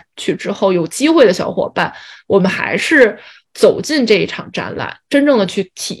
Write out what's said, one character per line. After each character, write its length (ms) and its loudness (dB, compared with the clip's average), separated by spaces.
去 180 -4
之 160 -8
后， 220 0
有 140 0
机 240 -2
会 160 6
的 80 4
小 180 -6
伙 160 -4
伴， 240 -4
我 120 2
们 120 2
还 260 -4
是 420 2
走 260 4
进 240 -2
这 120 2
一 100 0
场 260 -12
展 240 -10
览， 160 -8
真 160 2
正 140 2
的 80 0
去 280 -6
体 260 -10